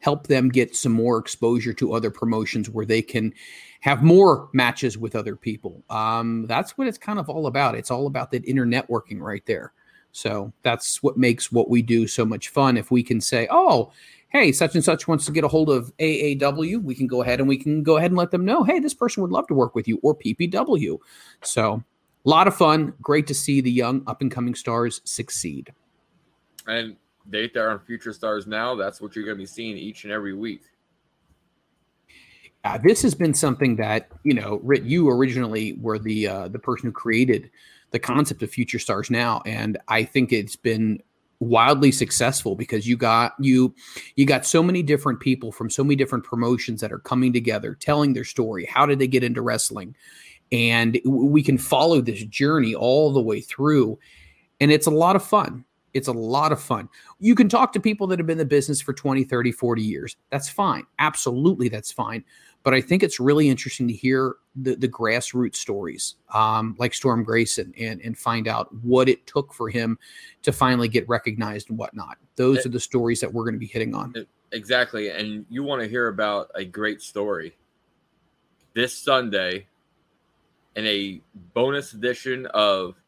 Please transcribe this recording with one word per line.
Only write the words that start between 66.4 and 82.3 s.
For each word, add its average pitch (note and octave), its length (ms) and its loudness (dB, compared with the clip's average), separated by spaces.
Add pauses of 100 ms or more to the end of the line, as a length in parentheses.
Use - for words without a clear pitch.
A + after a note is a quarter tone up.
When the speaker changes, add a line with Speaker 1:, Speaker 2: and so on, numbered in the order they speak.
Speaker 1:
like B2 160 -2
Storm A#2 280 0
Grayson, A2 560 -2
and, A2+ 220 -8
and A2+ 160 -10
find A2+ 320 -4
out A2 280 -4
what B2 300 2
it - 200 0
took - 260 -6
for A2+ 160 -6
him A2+ 300 -2 (440)
to - 80 -2
finally B2 380 2
get A2+ 180 0
recognized G#2+ 640 -6
and A2 100 -8
whatnot. - 380 -12 (200)
Those B2+ 220 2
Speaker 2:
E- C3 60 -2
Speaker 1:
are B2+ 80 -6
the A#2 80 -4
stories A#2 400 -2
that A#2+ 120 -6
we're A2+ 120 -4
gonna A2+ 140 -4
be A2+ 80 -10
hitting A2 280 -4
on. A2+ 220 -8
Speaker 2:
E-, A2 80 -14 (260)
exactly. A2 600 -2
And G#2+ 400 -8
you B2+ 120 -8
wanna C3+ 240 -4
hear A#2 220 -2
about G#2 460 -4
a F#2+ 100 -8
great G#2 380 -8
story. G2 520 -8 (1160)
This A#2+ 240 -2
Sunday, G2+ 680 -2 (1080)
in G#2+ 120 -6
a G2+ 340 -4 (320)
bonus C#3 400 -2
edition B2 540 -6